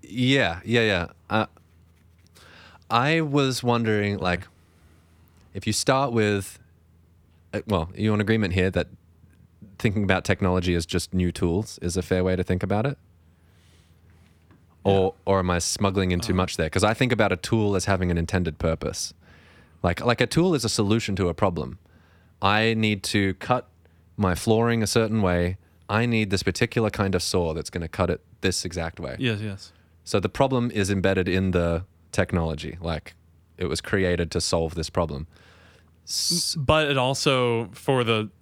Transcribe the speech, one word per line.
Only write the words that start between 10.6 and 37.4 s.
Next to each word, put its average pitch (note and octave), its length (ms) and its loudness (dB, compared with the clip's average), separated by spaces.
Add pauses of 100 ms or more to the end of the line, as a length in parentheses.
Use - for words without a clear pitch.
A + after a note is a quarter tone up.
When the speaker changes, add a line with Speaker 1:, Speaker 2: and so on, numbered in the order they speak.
Speaker 1:
as E2 120 0
just - 280 -4
new F2+ 180 0
tools F2+ 500 -2
is F2 140 -4
a F#2 60 -2
fair F#2 220 0
way F#2 120 0
to F#2 60 -2
think F2+ 200 -2
about G2+ 240 -2
it? C#3+ 100 -6 (1900)
Or, G2 320 4 (120)
Speaker 2:
Yeah. G2 60 2
Speaker 1:
or G2 60 4
am F2+ 120 0
I F2 80 2
smuggling F#2+ 520 0
in F2 100 0
too F2+ 140 -2
Speaker 2:
Uh. - 20 2
Speaker 1:
much F2+ 220 0
there? D#2+ 100 0
'Cause F#2 160 0
I G#2 80 4
think B2 200 0
about G#2 200 2
a F#2 40 -2
tool G#2 380 0
as F#2 120 0
having F#2 240 2
an E2+ 80 2
intended E2 400 -2
purpose. - 560 -4 (680)
Like, F2 220 -2
like, A#2+ 160 2
a B2 60 4
tool F3 280 2
is A2+ 100 0
a A2+ 40 0
solution G#2 480 0
to F#2 120 0
a E2+ 60 -2
problem. E2+ 440 -2 (640)
I G#2+ 320 2
need A2 300 2
to G2 300 2
cut - 340 -2 (500)
my F#2 160 2
flooring A2+ 480 2
a G#2 40 0
certain A2 360 2
way. F2+ 340 2 (320)
I G#2+ 160 2
need A2+ 240 0
this F#2 140 -2
particular A2 480 0
kind G2 240 -2
of F2+ 80 0
saw E2 320 0
that's D#2+ 160 -6
gonna E2+ 180 -8
cut F2+ 220 -2
it - 100 -2 (220)
this F#2+ 240 -2
exact E2 340 -8
way. C2+ 180 -10
Speaker 2:
Yes, A2+ 220 -2
yes. G2+ 320 -10 (340)
Speaker 1:
So G#2 140 0
the F2+ 80 -2
problem B2+ 420 2
is G2 200 0
embedded F#2+ 380 2
in F#2+ 240 2
the E2+ 320 2 (280)
technology. E2 680 -2
Like, E2 340 -8 (420)
it F2+ 100 -6
was D#2+ 140 -4
created F2 520 0
to F2+ 80 0
solve E2 340 -2
this D#2+ 160 -6
problem. D#2 360 -4 (800)
S- - 520 -4
Speaker 2:
M-, C#3+ 60 -4
but D#3 260 0
it C#3 80 0
also, B2+ 760 -2